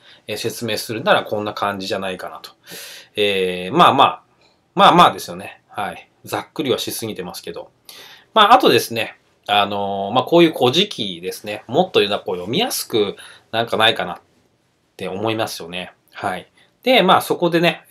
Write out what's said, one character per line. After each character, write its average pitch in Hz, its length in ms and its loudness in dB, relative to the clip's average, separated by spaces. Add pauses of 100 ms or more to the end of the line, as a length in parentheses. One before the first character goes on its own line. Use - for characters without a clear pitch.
(280)
え 107 80 -8
ー、 - 20 -8
説 117 280 -8
明 107 120 -4
す - 160 -10
る 117 100 -8
な 196 100 2
ら 113 100 2
こ 104 180 -6
ん 104 40 -6
な 107 80 -6
感 101 260 -4
じ 95 80 -10
じ 104 80 -4
ゃ 98 40 -6
な 95 120 -6
い 90 60 -10
か 85 120 -14
な 80 100 -16
と。 - 120 -20 (640)
え 92 560 0
ー、 123 40 -6
ま 160 140 6
あ 113 40 6
ま 135 100 6
あ、 87 200 2 (520)
ま 180 160 6
あ 165 40 4
ま 170 140 8
あ - 20 4
で 95 80 -10
す - 100 -12
よ 87 60 -12
ね。 - 320 -16
は 98 240 -8
い。 - 180 -18 (140)
ざ 104 180 -6
っ - 120 -20
く - 100 -4
り 131 80 0
は 98 60 2
し - 140 -8
す - 160 -8
ぎ 101 80 -8
て 90 80 -10
ま 90 100 -12
す - 80 -14
け - 120 -12
ど。 - 180 -16 (640)
ま 220 100 6
あ、 208 100 8
あ 302 60 10
と 269 100 4
で 120 100 4
す - 140 -4
ね、 110 240 -6 (300)
あ 104 180 2
の 98 460 -4
ー、 - 20 -2
ま 123 80 4
あ、 - 20 -2
こ 165 140 2
う 175 60 8
い 165 40 8
う 156 60 -2
古 123 180 2
事 185 160 0
記 92 340 -10
で 92 100 -8
す - 140 -14
ね。 104 220 -10
も 143 160 0
っ 180 80 -8
と - 80 2
言 101 100 2
う - 20 -8
な、 101 80 -2
こ 101 140 -8
う - 20 -4
読 87 140 -8
み 139 100 -2
や 247 120 -2
す - 160 -8
く 101 300 -2 (340)
な 113 120 -2
ん 117 40 -6
か 101 100 -4
な 110 120 4
い 110 60 2
か 90 100 -6
な 87 100 -8
っ - 60 -18 (760)
て 92 100 -10
思 101 240 -4
い 110 40 -4
ま - 120 -2
す - 140 -12
よ 85 80 -14
ね。 87 240 -12 (180)
は 92 260 -6
い。 - 120 -18 (340)
で、 247 200 4
ま 180 140 6
あ、 - 40 2
そ - 140 -4
こ 175 140 0
で 170 100 2
ね、 165 320 0